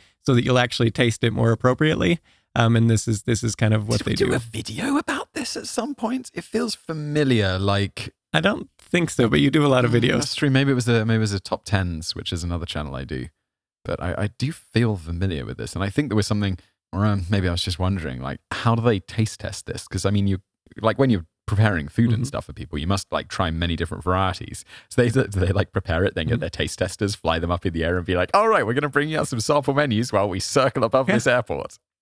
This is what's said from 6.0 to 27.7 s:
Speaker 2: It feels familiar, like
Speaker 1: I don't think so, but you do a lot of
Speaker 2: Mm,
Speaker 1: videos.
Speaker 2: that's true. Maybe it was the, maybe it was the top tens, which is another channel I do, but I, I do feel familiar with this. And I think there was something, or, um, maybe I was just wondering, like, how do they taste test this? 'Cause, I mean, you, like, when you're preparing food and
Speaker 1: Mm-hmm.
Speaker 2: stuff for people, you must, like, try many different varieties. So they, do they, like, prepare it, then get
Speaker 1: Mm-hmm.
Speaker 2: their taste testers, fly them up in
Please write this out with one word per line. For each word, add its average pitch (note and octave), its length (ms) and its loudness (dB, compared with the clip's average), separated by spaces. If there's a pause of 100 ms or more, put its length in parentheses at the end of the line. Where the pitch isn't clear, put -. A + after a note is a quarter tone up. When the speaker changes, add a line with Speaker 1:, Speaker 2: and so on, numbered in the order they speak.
Speaker 2:
It G#3 100 -10
feels A3+ 320 -4
familiar, C#3+ 840 0
like G2+ 540 -2 (200)
Speaker 1:
I D#3 80 0
don't G3 280 -2 (100)
think - 320 -2
so, A#2+ 180 4
but C3+ 120 4
you C#3+ 100 4
do D3 160 4
a - 20 4
lot B2+ 160 4
of A#2+ 60 2
Speaker 2:
Mm, A#2 100 4
Speaker 1:
videos. - 200 4
Speaker 2:
that's - 160 -4
true. D3 140 2
Maybe C3+ 200 4
it C3+ 40 4
was B2 100 0
the, A#2 200 2
maybe A2+ 120 2
it - 40 4
was G#2+ 120 0
the G2 80 -2
top - 240 -6
tens, F2+ 500 -2
which - 180 -8
is E2+ 120 -4
another F2 220 -4
channel D2+ 280 -6
I C2+ 100 -8
do, B1+ 220 -6 (580)
but - 180 -6
I, F2 140 -4
I G#2 100 -2 (120)
do C#3+ 140 -4
feel A2+ 440 0
familiar E2+ 480 -4
with A1+ 120 -10
this. - 180 -10
And F2+ 100 -4
I G2 60 -2
think D3 180 -2
there G#2+ 80 0
was G2+ 100 2
something, G2+ 320 -2 (340)
or, F#2+ 140 2
um, G2+ 240 0
maybe G2 180 2
I F2 40 0
was F2 100 -2
just F#2+ 160 -6
wondering, E2+ 420 -2
like, C2+ 200 -8 (120)
how A#2 220 2
do A2+ 80 0
they A2+ 180 4
taste - 400 -4
test - 260 -10
this? - 220 -10
'Cause, F#2 160 -4
I G2 60 2
mean, G2+ 160 2
you, F#2+ 140 0 (400)
like, G#2+ 180 2
when C3+ 120 4
you're F2+ 160 2 (200)
preparing F#2+ 420 2
food A#2 220 2
and A2+ 80 2
Speaker 1:
Mm-hmm. A#2+ 60 -2
Speaker 2:
stuff - 200 -6
for - 80 -16
people, D#2+ 260 -10
you D2+ 80 -4
must, F#2+ 240 -2
like, D2+ 180 -4
try F2+ 220 -2
many E2 240 0
different - 300 -6
varieties. F#2 600 -2 (240)
So - 140 2
they, A#2+ 80 4
do B2+ 140 2
they, F#2+ 280 0
like, F#2+ 200 -2
prepare F2 320 0
it, - 100 0
then E2 120 -2
get D2+ 80 0
Speaker 1:
Mm-hmm. D2+ 60 0
Speaker 2:
their D#2 100 -4
taste - 280 -4
testers, - 380 -2
fly E2 240 0
them E2+ 100 -2
up F2 160 -2
in F2 60 -2